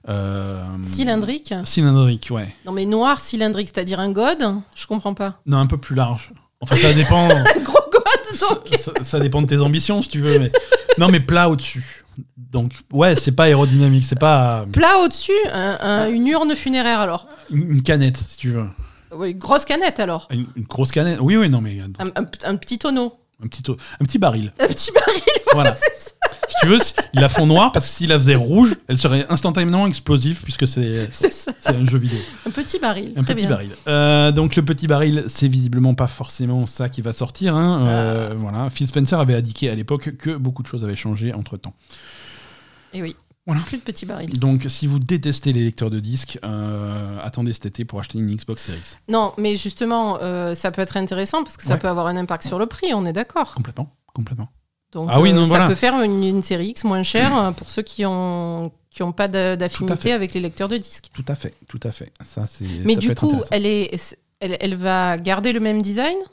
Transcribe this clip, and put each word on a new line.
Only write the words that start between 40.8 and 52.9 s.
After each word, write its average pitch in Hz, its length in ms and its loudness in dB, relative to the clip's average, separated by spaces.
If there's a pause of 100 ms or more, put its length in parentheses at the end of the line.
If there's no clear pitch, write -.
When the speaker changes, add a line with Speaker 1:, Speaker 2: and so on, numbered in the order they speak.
Speaker 1:
avaient 101 120 -4
changé 110 380 -6
entre-temps. 101 400 -12 (1200)
Speaker 2:
Et 185 80 -8
oui. 165 140 -10 (320)
Speaker 1:
Voilà. 160 140 0
Speaker 2:
Plus 247 160 -10
de 233 60 -12
petit - 240 -10
baril. 165 320 -8
Speaker 1:
Donc 135 300 0
si 143 180 -4
vous 143 100 0
détestez 139 560 -2
les 120 100 0
lecteurs 113 280 -4
de 110 80 -4
disques, 120 440 -8
euh, 104 800 -8
attendez 117 300 -4
cet - 140 -12
été 113 180 -8
pour 104 140 -10
acheter - 180 -10
une 107 160 -2
Xbox 107 300 -10
Series 85 160 -10
X. - 180 -18 (100)
Speaker 2:
Non, 214 300 0
mais 208 180 0
justement, 220 640 -4
euh, 175 340 -4
ça 185 160 -4
peut 190 100 -6
être 190 160 -4
intéressant 196 460 -4
parce - 140 -12
que - 60 -20
ça 139 100 0
Speaker 1:
Ouais. 165 60 0
Speaker 2:
peut 190 100 -4
avoir 175 180 -2
un 180 100 -4
impact 175 300 -6
sur 180 100 -6
le 202 80 0
prix, 330 300 -6